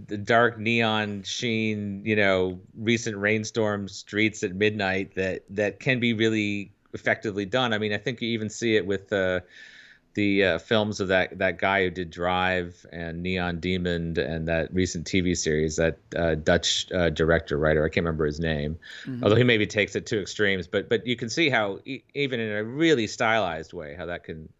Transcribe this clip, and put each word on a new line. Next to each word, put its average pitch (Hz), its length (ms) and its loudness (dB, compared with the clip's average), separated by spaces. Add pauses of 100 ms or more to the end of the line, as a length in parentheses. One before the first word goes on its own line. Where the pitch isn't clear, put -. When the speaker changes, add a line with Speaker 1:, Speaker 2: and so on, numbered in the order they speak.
Speaker 1:
the 104 100 -6
dark 117 400 4
neon 107 640 0
sheen, 107 840 -2
you 107 120 2
know, 92 440 4 (160)
recent 113 400 0
rainstorm 104 720 0
streets 104 540 -2
at 95 120 -4
midnight 98 600 0
that, 95 360 -2
that 101 280 -2
can 127 220 0
be 117 120 2
really 107 600 0 (200)
effectively 101 540 -2
done. 123 260 0
I 107 60 0
mean, 107 140 -2
I 101 60 -2
think 120 220 -6
you 117 100 -4
even 110 200 -2
see 117 240 0
it 98 100 4
with, 98 280 -4
uh, 92 280 2 (760)
the, 101 300 2
uh, 82 140 2
films 107 420 0
of 95 80 -2
that, 92 300 2
that 92 180 0
guy 98 280 2
who 92 40 2
did 87 220 -6
Drive 90 840 -2
and 85 300 -8
Neon 87 380 -2
Demon 87 580 -2
and 80 280 -2
that 82 280 0
recent 90 320 0
T 95 160 0
V 87 120 2
series, 78 420 0
that, 80 240 0 (140)
uh, 82 200 0
Dutch, - 580 2
uh, 87 160 2
director, 78 480 2
writer, 78 260 4
I 80 60 2
can't 90 160 0
remember 78 220 0
his 76 120 -2
name, 80 400 -2 (280)
Speaker 2:
Mm-hmm. 123 180 -6
Speaker 1:
although 107 120 6
he 120 60 6
maybe 113 240 4
takes 98 300 0
it 87 120 -4
to 107 120 -2
extremes, 98 460 -2
but, 95 240 -2
but 113 160 0
you 123 100 -2
can 117 140 -6
see 165 180 2
how 107 380 0
e-, 135 160 -10 (100)
even 131 280 -2
in 107 140 -4
a 107 80 -2
really 131 440 2
stylized 101 640 0
way, 76 220 -10
how 85 100 -10
that 85 200 -8
can, 78 360 -14